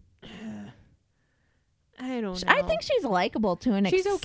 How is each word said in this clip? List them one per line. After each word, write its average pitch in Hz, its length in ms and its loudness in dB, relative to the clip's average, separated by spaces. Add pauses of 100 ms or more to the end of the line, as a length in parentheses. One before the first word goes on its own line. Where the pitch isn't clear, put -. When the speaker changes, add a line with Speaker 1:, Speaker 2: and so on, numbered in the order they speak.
(240)
Speaker 1:
<sighs> - 0 - (1800)
I 254 220 -4
don't 185 160 -4
Speaker 2:
Sh-, 180 100 -4
I 571 140 4
Speaker 1:
know. 539 60 -2
Speaker 2:
think 640 140 0
she's 508 220 0
likable 208 540 2
to 240 160 0
an 196 120 2
Speaker 1:
She's 370 220 2
okay. 403 180 2